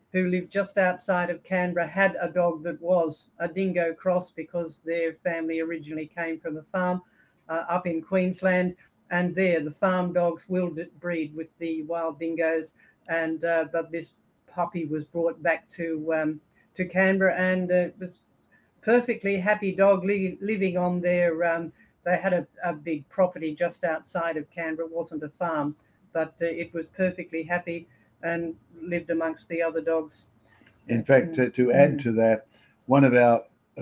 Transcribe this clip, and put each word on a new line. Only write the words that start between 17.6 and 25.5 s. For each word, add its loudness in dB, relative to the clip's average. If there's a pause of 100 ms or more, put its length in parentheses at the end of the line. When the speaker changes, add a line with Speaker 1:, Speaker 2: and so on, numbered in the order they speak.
Speaker 1:
uh, 4
it 0
was -14 (640)
perfectly 2
happy 0
dog 4
li-, -2
living 0
on 0
their, 2
um, 0 (320)
they 2
had 0
a, -2 (160)
a -2
big -8
property 0
just -4
outside -4
of -8
Canberra. -6
It -14
wasn't -6
a -10
farm, -4 (380)